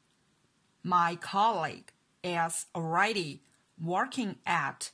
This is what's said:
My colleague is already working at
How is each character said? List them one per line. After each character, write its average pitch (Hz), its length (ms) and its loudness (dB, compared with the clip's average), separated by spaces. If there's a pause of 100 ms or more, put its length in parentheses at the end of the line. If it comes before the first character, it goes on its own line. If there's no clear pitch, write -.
(840)
My 175 340 2
colleague 190 720 0 (340)
is 170 500 -2
already 170 680 0 (420)
working 202 640 -2
at 151 500 -2